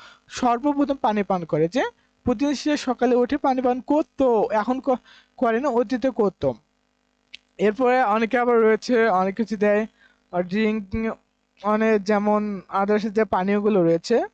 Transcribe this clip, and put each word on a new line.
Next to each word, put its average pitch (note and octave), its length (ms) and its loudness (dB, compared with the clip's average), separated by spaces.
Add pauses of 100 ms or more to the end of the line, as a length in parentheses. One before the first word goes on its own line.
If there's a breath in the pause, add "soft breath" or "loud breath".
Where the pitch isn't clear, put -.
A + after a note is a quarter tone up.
(280 loud breath)
সর্বপ্রথম C#4 680 0
পানি G#3+ 280 -2
পান F3+ 220 -4
করে, D#3 220 0
যে B3+ 160 -2 (400)
প্রতিদিন C#4 300 -2
সে D4 240 -2
সকালে B3 380 0
উঠে B3 220 0
পানি C4 240 -2
পান B3 200 -2
করতো, C4 720 0
এখন A3 280 -2
ক-, B3+ 160 -2 (420 soft breath)
করে A3+ 220 0
না, C#4+ 100 -2
অতীতে A#3+ 400 0
করতো। F#3 440 -2 (1040)
এরপরে B3 460 2
অনেকে A3 340 0
আবার A#3+ 240 2
রয়েছে, A3+ 460 2
অনেক F#3+ 280 0
কিছু A3 220 -4
দেয়, G#3 300 2 (440 soft breath)
আর F3+ 120 -2
ড্রিঙ্ক, G#3 520 -2 (680)
মানে G#3+ 340 2
যেমন G#3 640 0 (220)
others G#3 260 0
যে G#3 160 0
পানীয়গুলো G3+ 580 0
রয়েছে E3 400 2 (100)